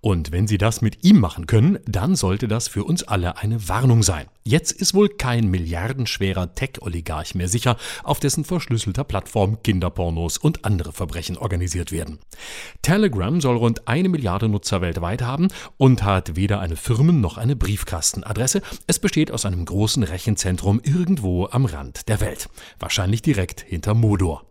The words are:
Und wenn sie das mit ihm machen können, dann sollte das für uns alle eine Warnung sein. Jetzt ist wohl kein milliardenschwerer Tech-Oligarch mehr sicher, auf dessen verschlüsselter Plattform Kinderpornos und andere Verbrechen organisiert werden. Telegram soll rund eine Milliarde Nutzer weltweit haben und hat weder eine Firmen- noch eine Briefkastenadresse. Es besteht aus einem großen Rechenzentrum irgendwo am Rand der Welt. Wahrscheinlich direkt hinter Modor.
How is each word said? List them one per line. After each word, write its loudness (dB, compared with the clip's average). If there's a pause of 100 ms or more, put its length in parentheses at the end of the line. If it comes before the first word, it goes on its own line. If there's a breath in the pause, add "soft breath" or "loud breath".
Und -2
wenn 2
sie 2
das 0
mit -2
ihm 8
machen -4
können, 4
dann 0
sollte -2
das -2
für -4
uns -2
alle -2
eine -4
Warnung 6
sein. 0 (180)
Jetzt 0
ist -2
wohl 6
kein 0
milliardenschwerer -2
Tech-Oligarch -6
mehr -2
sicher, 2 (260 loud breath)
auf -2
dessen 0
verschlüsselter -2
Plattform -2
Kinderpornos 0
und 0
andere 0
Verbrechen -8
organisiert -4
werden. -8 (600 loud breath)
Telegram 2
soll 2
rund 0
eine 2
Milliarde 0
Nutzer -2
weltweit -2
haben 0 (300 loud breath)
und 6
hat 2
weder 0
eine -4
Firmen- 4
noch 0
eine 0
Briefkastenadresse. -2 (240 loud breath)
Es 0
besteht 2
aus -4
einem -2
großen 0
Rechenzentrum 0
irgendwo 2
am 2
Rand -6
der 0
Welt. -4 (300 loud breath)
Wahrscheinlich -2
direkt 0
hinter -2
Modor. 2